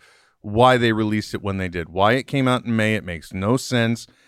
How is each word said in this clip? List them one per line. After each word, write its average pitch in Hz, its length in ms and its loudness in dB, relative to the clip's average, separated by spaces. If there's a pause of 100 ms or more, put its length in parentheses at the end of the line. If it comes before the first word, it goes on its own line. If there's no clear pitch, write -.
(420)
why 120 340 4
they 117 160 4
released 107 440 -2
it - 80 -6
when 98 140 -4
they 92 120 -4
did. 82 200 -6
Why 98 240 4
it 131 100 -2
came 135 240 -2
out 127 180 0
in 117 100 -2
May, 107 200 0
it 90 80 -4
makes 85 280 -12
no 101 260 0
sense. 117 500 -2 (200)